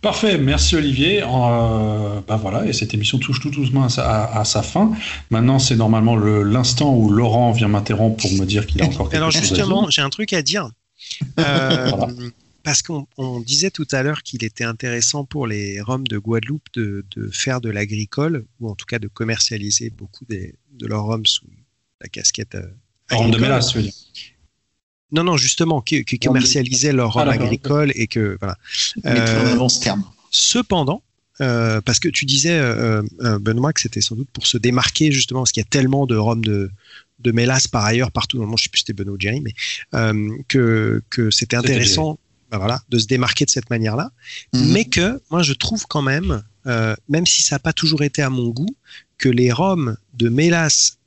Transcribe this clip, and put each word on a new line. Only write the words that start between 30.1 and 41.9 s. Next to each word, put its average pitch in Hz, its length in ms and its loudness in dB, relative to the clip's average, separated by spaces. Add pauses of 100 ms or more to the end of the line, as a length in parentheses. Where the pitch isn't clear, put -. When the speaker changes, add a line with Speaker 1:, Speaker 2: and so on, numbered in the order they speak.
Speaker 2:
cependant, 180 720 0 (380)
euh, 117 420 2
parce 117 180 0
que 170 80 0
tu - 160 -2
disais, 143 340 2
euh, 113 440 2 (200)
euh, 110 160 2
Benoît, 113 340 0
que - 80 -2
c'était 110 200 -4
sans - 160 -4
doute 135 160 -6
pour - 160 -6
se 123 100 0
démarquer, 123 540 2
justement, 131 280 0
parce 123 120 0
qu'il - 80 -2
y 104 60 -4
a - 40 -20
tellement 135 360 2
de 120 100 0
rhum 113 280 0
de, 101 240 0 (520)
de 120 100 0
mélasse 120 380 2
par 110 160 0
ailleurs 117 260 2
partout - 280 -4
dans 117 60 -4
le 104 40 -6
monde, 110 100 -2
je - 60 0
sais - 60 -6
plus - 100 -2
si - 60 -6
c'était 113 80 -8
Benoît 98 200 -6
ou 98 60 -10
Jerry, 110 200 -2
mais, 113 120 -6 (420)
euh, 107 380 0 (160)
que, 110 520 2 (100)
que 113 200 0
c'était - 260 0
Speaker 1:
C'était - 20 -
Speaker 2:
intéressant, 120 480 2